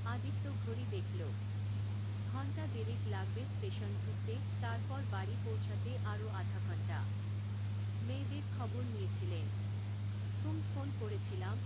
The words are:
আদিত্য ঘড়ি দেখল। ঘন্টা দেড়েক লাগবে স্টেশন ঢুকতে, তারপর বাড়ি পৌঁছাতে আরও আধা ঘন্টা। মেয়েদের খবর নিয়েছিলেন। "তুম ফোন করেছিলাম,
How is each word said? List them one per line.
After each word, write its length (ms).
আদিত্য 440
ঘড়ি 420
দেখল। 320
ঘন্টা 400
দেড়েক 340
লাগবে 340
স্টেশন 500
ঢুকতে, 300
তারপর 400
বাড়ি 240
পৌঁছাতে 600
আরও 240
আধা 380
ঘন্টা। 320
মেয়েদের 380
খবর 240
নিয়েছিলেন। 640
"তুম 180
ফোন 240
করেছিলাম, 680